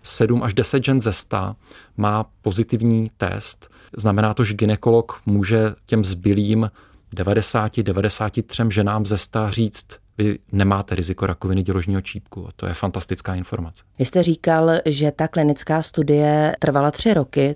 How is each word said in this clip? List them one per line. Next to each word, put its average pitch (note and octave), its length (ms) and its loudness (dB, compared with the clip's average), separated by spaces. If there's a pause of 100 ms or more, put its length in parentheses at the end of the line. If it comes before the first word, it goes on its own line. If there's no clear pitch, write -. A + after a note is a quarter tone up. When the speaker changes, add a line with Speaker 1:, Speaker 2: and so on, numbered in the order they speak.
Speaker 1:
sedm A#2+ 400 0
až A2 100 -2
deset A#2+ 320 -2
žen C3+ 160 2
ze G#2 120 0
sta G2+ 420 -4 (420)
má G#2 280 0 (160)
pozitivní A2+ 760 0
test, - 520 -6 (280)
znamená G#2+ 360 2
to, A#2+ 100 2
že G#2+ 100 0
gynekolog A2 720 2
může G#2+ 480 2 (120)
těm A2 200 2
zbylým G2+ 640 2 (420)
devadesáti, G#2+ 720 0
devadesát G2+ 500 -2 (140)
třem A#2 240 -2
ženám G#2 340 0
ze G2+ 120 0
sta G#2+ 320 -2
říct: G#2 360 -2 (320)
„Vy G#2 220 0 (120)
nemáte G2 440 2
riziko F2+ 300 -2
rakoviny F#2+ 380 -2
děložního F#2+ 380 0
čípku.“ F#2 460 -14
A - 80 -14
to G2 100 -10
je F#2 80 -4
fantastická F#2 640 -6
informace. F2+ 480 -8 (160)
Speaker 2:
Vy C3 60 0
jste F3+ 180 0
říkal, D#3+ 460 2 (160)
že D3 260 0
ta D#3 160 -2
klinická D#3 540 0
studie D3+ 760 2
trvala C#3+ 320 2
tři G#3+ 220 0
roky, C#3+ 420 0